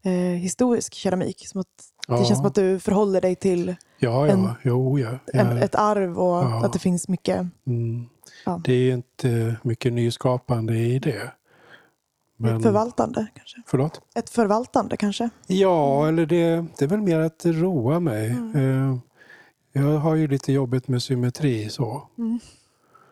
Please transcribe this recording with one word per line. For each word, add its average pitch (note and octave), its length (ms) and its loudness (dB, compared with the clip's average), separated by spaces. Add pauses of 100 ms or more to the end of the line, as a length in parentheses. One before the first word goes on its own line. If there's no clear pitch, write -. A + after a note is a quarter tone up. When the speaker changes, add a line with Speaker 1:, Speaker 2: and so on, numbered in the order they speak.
Speaker 1:
eh, F#3+ 120 -2
historisk F3+ 800 -2
keramik. F#3 540 -4
Som F#3+ 140 -8
att - 60 -8 (400)
det B2 60 -2
Speaker 2:
Ja. A#2+ 100 2
Speaker 1:
känns F#3+ 160 2
som C#3+ 80 0
att - 80 0
du F#3+ 240 2
förhåller G3 420 2
dig F#3 140 2
till F3+ 400 -2 (240)
Speaker 2:
Ja, C3 280 2
ja. G3 60 6
Speaker 1:
en, F#3+ 160 2 (140)
Speaker 2:
Jo, C3 360 2
ja. A2+ 100 -4 (240)
Speaker 1:
en, A#2+ 240 2
Speaker 2:
Ja. - 60 0
Speaker 1:
ett - 120 -2
arv G3 440 0
och F3+ 240 2
Speaker 2:
Ja. A2+ 220 0
Speaker 1:
att - 80 0
det F3+ 60 -2
finns F3+ 280 -2
mycket. F#3 400 -2 (200)
Speaker 2:
Mm. A#2 420 -4 (360)
Speaker 1:
Ja. E3+ 180 -4
Speaker 2:
Det B2+ 100 2
är B2 40 4
ju B2+ 160 2
inte A#2 680 -2
mycket A#2+ 300 -2
nyskapande A#2 840 -2
i A#2+ 220 0
det. C3+ 340 -6 (1040)
Men A2+ 200 0
Speaker 1:
Ett A2+ 60 -4
förvaltande A3+ 720 0
kanske? - 300 -20
Speaker 2:
Förlåt? C#3+ 360 -2 (140)
Speaker 1:
Ett A3+ 140 -6
förvaltande A3+ 680 0
kanske? G#3+ 320 -2 (180)
Speaker 2:
Ja, D#3+ 560 4
Speaker 1:
Mm. D#3 100 2
Speaker 2:
eller E3 120 2
det, E3+ 400 2 (120)
det C#3 80 2
är C#3+ 40 -4
väl G#3 120 0
mer E3+ 180 2
att D#3+ 200 -2
det E3+ 120 0
roar D#3+ 480 0
mig. A2 300 -2
Speaker 1:
Mm. A3 260 -4 (360)
Speaker 2:
Eh, B2+ 60 -2 (720)
jag D3 280 0
har D#3+ 160 0
ju D#3 120 2
lite C3+ 260 -2
jobbigt C3 340 0
med B2 160 0
symmetri B2 680 -2
så. A#2+ 380 -6 (100)
Speaker 1:
Mm. A#3 220 -4 (720)